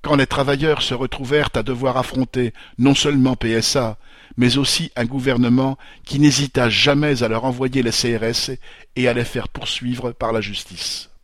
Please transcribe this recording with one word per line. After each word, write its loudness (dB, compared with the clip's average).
quand 0
les 2
travailleurs 0
se -4
retrouvèrent -2
à -2
devoir -2
affronter -2
non 6
seulement 2
P -2
S 0
A, -2
mais 4
aussi -2
un 0
gouvernement 2
qui -4
n'hésita 4
jamais 2
à 0
leur -2
envoyer 0
les 0
C 0
R -2
S -2
et 2
à 2
les 0
faire -6
poursuivre -6
par -4
la 0
justice. -10